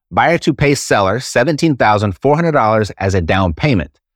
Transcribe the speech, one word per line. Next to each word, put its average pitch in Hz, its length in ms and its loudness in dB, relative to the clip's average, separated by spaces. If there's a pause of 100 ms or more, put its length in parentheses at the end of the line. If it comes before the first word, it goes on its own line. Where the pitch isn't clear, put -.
(100)
buyer 135 280 2
to 160 160 -2
pay 143 200 0
seller 107 460 0
seventeen 147 560 0
thousand 107 360 0
four 143 240 0
hundred 170 160 0
dollars 110 460 0
as 95 160 -2
a 95 60 0
down 90 340 0
payment. 123 440 -2 (180)